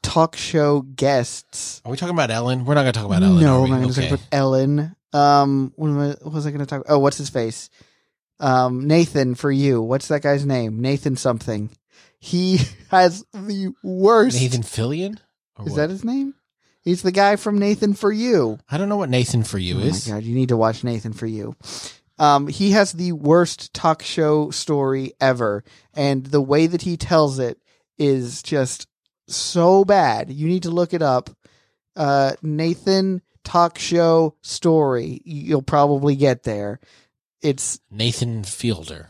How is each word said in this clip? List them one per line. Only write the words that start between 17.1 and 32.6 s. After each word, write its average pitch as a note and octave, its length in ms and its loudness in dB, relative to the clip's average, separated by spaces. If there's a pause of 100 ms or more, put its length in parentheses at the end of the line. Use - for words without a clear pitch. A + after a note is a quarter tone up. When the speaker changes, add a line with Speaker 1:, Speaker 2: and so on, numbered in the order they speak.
Speaker 1:
guy G3+ 260 4
from G#3 220 -2
Nathan G#3 340 0
for G3 180 0
You. G#3+ 480 0 (100)
Speaker 2:
I D3 80 -4
don't G3+ 120 -2
know G#3 80 -2
what F3 120 -4
Nathan B2 340 2
for G3 140 -6
You F2+ 200 -2
Speaker 1:
Oh - 20 -2
Speaker 2:
is. A#2 280 -4
Speaker 1:
my G#2+ 80 -6
God, G#2+ 80 -6
you A#2 120 -6
need B2+ 140 0
to A#2+ 80 2
watch A2 260 0
Nathan A2+ 300 -6
for A2+ 140 -10
You. A2 280 -10 (600)
Um, C#3+ 300 4
he F#3+ 240 0
has G3+ 220 2
the F3 200 -4
worst D#3+ 600 0
talk D#3+ 280 0
show D3+ 500 0
story C3+ 720 -2
ever. A#2+ 420 0 (300)
And C#3 320 -2
the C#3+ 160 0
way D3 260 2
that E3+ 140 -2
he F3 160 -4
tells D3+ 420 2
it B2 200 -4 (380)
is C3 440 0
just - 460 -4 (400)
so F#3 580 2
bad. D3 460 2
You D3 160 -4
need F3+ 160 -2
to E3+ 80 -6
look F3 220 -2
it E3 80 -2
up. C3 280 0 (640)
Uh, C#3 460 2
Nathan F3 800 -2 (220)